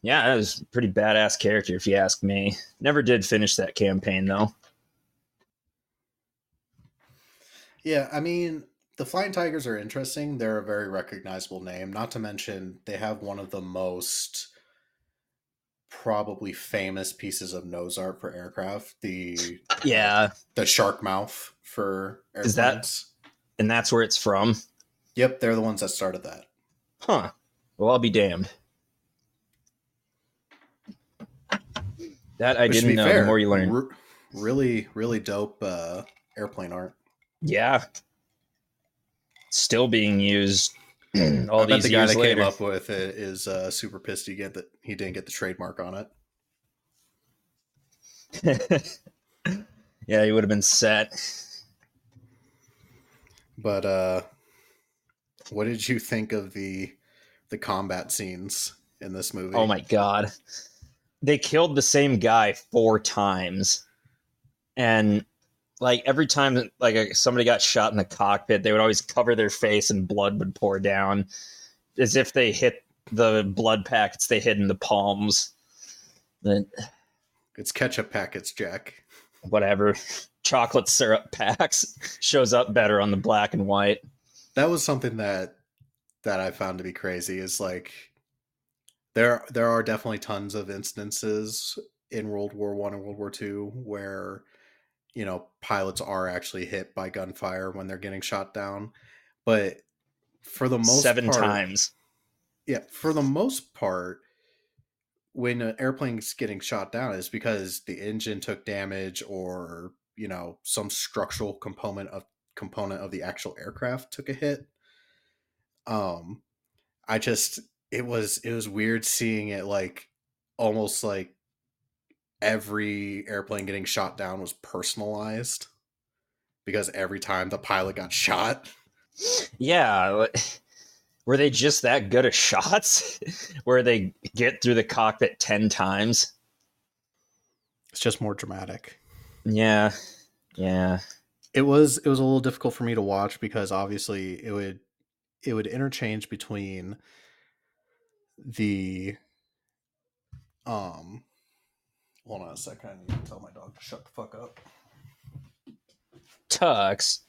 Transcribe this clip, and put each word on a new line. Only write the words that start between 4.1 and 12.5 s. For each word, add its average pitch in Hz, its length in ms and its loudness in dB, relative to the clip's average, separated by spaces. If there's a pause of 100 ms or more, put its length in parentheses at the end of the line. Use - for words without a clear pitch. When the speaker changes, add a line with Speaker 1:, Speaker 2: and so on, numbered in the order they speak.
Speaker 1:
though. 98 300 2 (3250)
Speaker 2:
Yeah, 151 260 0
I 147 100 -2
mean, 170 440 -4 (320)
the 147 80 -4
Flying 196 280 -2
Tigers 160 340 -2
are 113 100 -4
interesting. 135 600 -8
They're 110 180 -2
a 104 80 -6
very 104 240 -4
recognizable 95 720 -10
name. 92 320 -12
Not 110 200 -6
to 120 60 -8
mention, 98 680 -10